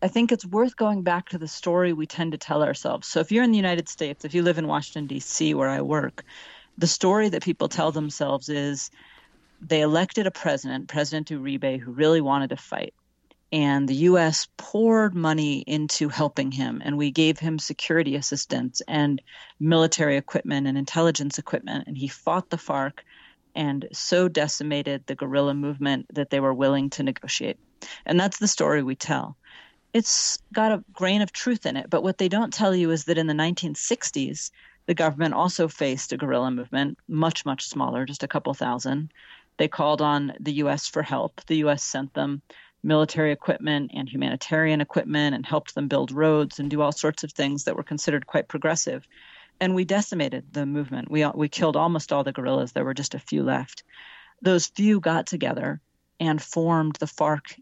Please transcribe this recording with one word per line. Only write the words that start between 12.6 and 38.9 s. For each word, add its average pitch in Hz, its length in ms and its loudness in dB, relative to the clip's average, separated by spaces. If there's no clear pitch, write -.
And 139 360 2
the 135 80 0
U 180 220 6
S 160 300 2
poured 220 560 2
money 156 460 2
into 151 500 -2
helping 139 420 -2
him, 131 320 -4
and 147 140 -2
we 147 140 0
gave 156 260 4
him 160 220 -2
security 151 560 0
assistance 139 720 -4
and 147 340 2
military 160 580 4
equipment 139 480 -2
and 135 120 0
intelligence 151 600 0
equipment, - 500 -6
and 151 80 -8
he 135 120 -6
fought 170 420 -2
the 170 80 -4
farc 139 420 -4
and 139 400 -2
so 180 340 2
decimated 147 800 -2
the 139 100 -6
guerrilla 139 380 0
movement 143 600 -2
that 143 180 -2
they 139 100 0
were 131 120 2
willing 139 360 2
to 143 140 -6
negotiate. - 540 -4
And 170 140 4
that's 190 200 0
the 208 80 0
story 147 360 2
we 131 120 -2
tell. 135 420 -4
It's - 460 2
got 220 220 2
a 214 180 -2
grain 190 300 2
of 196 100 0
truth - 340 -2
in 135 120 -2
it, - 120 -8
but - 140 2
what 190 140 0
they 190 100 2
don't 208 240 0
tell 196 240 2
you 170 160 4
is 160 140 0
that 165 120 2
in 160 100 2
the 151 60 2
nineteen 160 420 0
sixties, - 760 -4
the 175 80 2
government 156 400 0
also 170 340 2
faced 139 420 -4
a 123 60 -6
guerrilla 131 340 0
movement, 131 460 -4
much, 160 380 0
much 135 240 -6
smaller, 131 360 -4
just 139 180 -8
a 139 40 -6
couple 139 260 -4
thousand. 131 600 -4